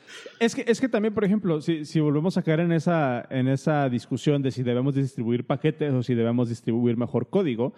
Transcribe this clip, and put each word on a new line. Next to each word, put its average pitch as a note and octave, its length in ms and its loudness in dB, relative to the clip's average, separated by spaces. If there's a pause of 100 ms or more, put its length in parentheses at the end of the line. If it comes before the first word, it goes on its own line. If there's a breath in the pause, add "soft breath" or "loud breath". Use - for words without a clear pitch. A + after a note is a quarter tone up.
(400 loud breath)
Es A#3 160 0
que, C4 120 -6
es A#3 140 2
que C4 80 0
también, G#3+ 240 0
por G#3+ 100 -2
ejemplo, F#3 380 0
si, D#3 240 -2
si D#3+ 140 -2
volvemos D3+ 380 2
a F3+ 60 0
caer D#3 180 2
en E3+ 100 2
esa, D3+ 580 0
en C3 180 0
esa C#3 420 2
discusión C3+ 520 0
de C3 100 -2
si B2+ 120 -4
debemos B2 320 0
distribuir B2 500 -2
paquetes D3 480 0
o B2 100 2
si B2 120 0
debemos A#2 340 2
distribuir A#2 480 0
mejor A#2+ 320 -2
código, C3+ 480 0